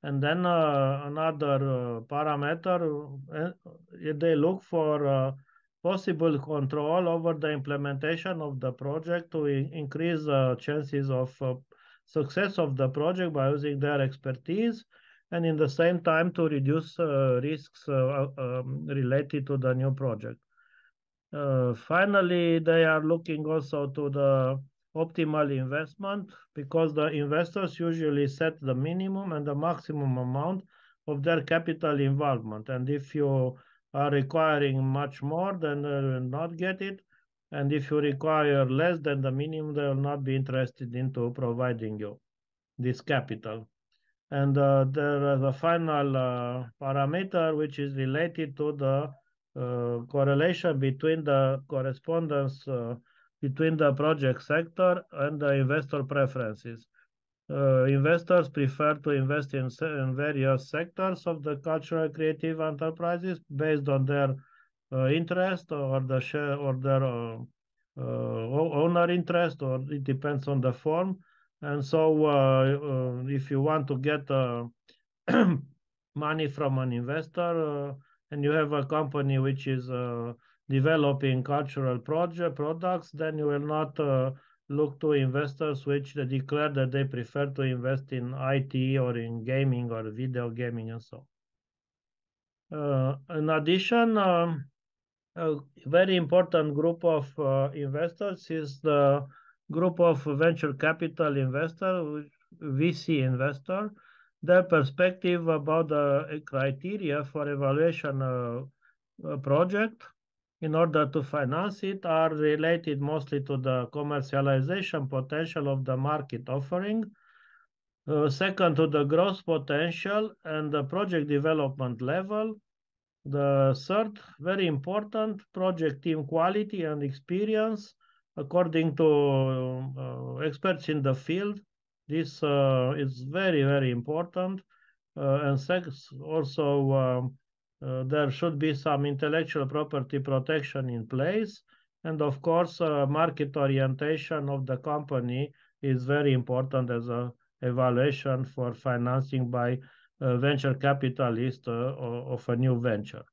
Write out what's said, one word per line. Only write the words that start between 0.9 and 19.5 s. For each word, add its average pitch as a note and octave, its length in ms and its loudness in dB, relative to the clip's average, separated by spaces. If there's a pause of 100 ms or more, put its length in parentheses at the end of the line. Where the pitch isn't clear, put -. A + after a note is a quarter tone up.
another, D3+ 480 0
uh, B2 460 -2
parameter, D3 1200 -2 (120)
uh, D#3+ 180 -4 (420)
they D#3+ 420 0
look E3 300 2
for, D3+ 420 0
uh, C3+ 260 2 (500)
possible E3 560 0
control D3 720 0
over E3 260 0
the D3+ 160 -2
implementation C#3+ 880 -4
of C#3+ 180 -6
the B2+ 140 -4
project D#3+ 580 -4
to D3+ 160 -2
in-, C#3 260 0
increase, D#3 540 -4
uh, C3 320 4
chances C#3+ 520 -4
of, C3 300 -2
uh, B2+ 140 -2 (520)
success E3+ 520 -2
of C#3+ 180 0
the C3 120 2
project E3 440 -2
by C3+ 180 2
using C#3+ 280 -2
their C#3+ 220 0
expertise, D#3+ 840 -2 (460)
and E3+ 160 0
in D#3+ 100 2
the D3+ 120 4
same E3 320 2
time E3+ 320 2
to E3 160 2
reduce, D3 500 0
uh, C3+ 440 2
risks, D3 460 -8
uh, C3+ 380 0 (100)
um, C3 500 -6
related C#3 600 0
to C#3 100 -2